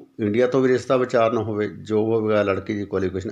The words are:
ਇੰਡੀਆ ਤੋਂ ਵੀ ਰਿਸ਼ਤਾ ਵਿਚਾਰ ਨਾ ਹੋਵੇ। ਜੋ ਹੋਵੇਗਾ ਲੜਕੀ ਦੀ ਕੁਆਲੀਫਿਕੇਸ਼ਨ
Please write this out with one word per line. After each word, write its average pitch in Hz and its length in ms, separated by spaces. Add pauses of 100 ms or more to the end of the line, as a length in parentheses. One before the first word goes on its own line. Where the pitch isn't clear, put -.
(200)
ਇੰਡੀਆ 113 280
ਤੋਂ 131 140
ਵੀ 131 80
ਰਿਸ਼ਤਾ 127 280
ਵਿਚਾਰ 120 360
ਨਾ 113 100
ਹੋਵੇ। 104 240 (160)
ਜੋ 107 220
ਹੋਵੇਗਾ 110 380
ਲੜਕੀ 98 300
ਦੀ 101 120
ਕੁਆਲੀਫਿਕੇਸ਼ਨ 95 460